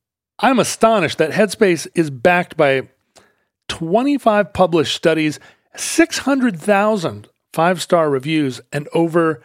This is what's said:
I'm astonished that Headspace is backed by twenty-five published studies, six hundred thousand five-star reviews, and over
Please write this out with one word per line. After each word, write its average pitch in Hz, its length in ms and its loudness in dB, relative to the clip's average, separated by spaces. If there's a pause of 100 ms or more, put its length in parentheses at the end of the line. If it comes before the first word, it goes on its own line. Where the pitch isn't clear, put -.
(400)
I'm 247 200 2
astonished 190 580 0
that 156 140 0
Headspace 180 640 0
is 165 140 0
backed 175 460 0
by 135 320 2 (800)
twenty-five 208 880 0
published 165 420 0
studies, 160 440 0 (360)
six - 440 -2
hundred 254 400 -2
thousand 196 680 -2 (260)
five-star 165 560 0
reviews, 139 520 -2 (100)
and 143 220 -8
over 160 520 0